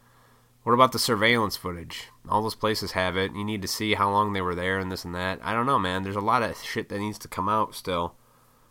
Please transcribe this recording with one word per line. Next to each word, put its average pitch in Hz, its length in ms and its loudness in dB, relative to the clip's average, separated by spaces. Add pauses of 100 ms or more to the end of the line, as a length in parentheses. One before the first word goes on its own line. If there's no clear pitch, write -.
(640)
what 113 80 2
about 127 220 6
the 113 60 -2
surveillance 113 580 2
footage? 85 520 -10 (200)
All 101 120 2
those 110 140 -2
places 107 380 -2
have 92 240 0
it. 95 180 0
You 101 80 -6
need 104 200 -4
to 95 40 -6
see 107 280 0
how 101 140 4
long 104 220 4
they 98 80 -2
were 90 160 0
there 92 240 0
and 92 100 -4
this 92 140 -6
and 87 100 -8
that. 92 300 -2
I 85 80 -2
don't 117 140 2
know, 135 120 4
man. 92 260 0
There's 98 120 -4
a 101 60 -2
lot 113 200 2
of 95 160 -2
shit - 300 -6
that 104 120 -6
needs 104 200 -4
to - 80 -14
come 95 220 -4
out 107 260 0
still, 85 400 -4 (560)